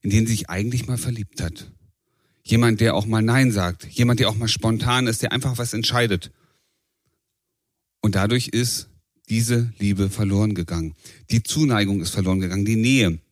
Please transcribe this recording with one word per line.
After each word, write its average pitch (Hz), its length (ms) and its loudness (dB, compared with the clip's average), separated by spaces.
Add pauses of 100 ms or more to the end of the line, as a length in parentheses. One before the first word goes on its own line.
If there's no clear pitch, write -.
in - 80 -4
den 113 160 4
sie 113 80 0
sich - 160 -4
eigentlich 117 380 -4
mal 127 100 -4
verliebt 117 440 -6
hat. - 300 -8 (720)
Jemand, 117 380 2
der 113 140 4
auch 104 100 -2
mal 110 160 0
Nein 123 300 4
sagt. 87 400 -2
Jemand, 120 280 2
der 101 100 2
auch 110 60 -4
mal 113 120 -2
spontan 120 600 0
ist, 113 140 -2
der - 100 -4
einfach 127 260 -4
was 120 160 -6
entscheidet. 110 580 0 (1700)
Und 101 140 0
dadurch 113 340 0
ist 120 400 -4 (380)
diese 117 520 0
Liebe 98 300 2
verloren 101 440 0
gegangen. 82 400 -6 (380)
Die 113 120 4
Zuneigung 107 560 2
ist 90 120 -6
verloren 95 280 0
gegangen, 95 240 -2
die 113 140 0
Nähe. 113 420 2 (120)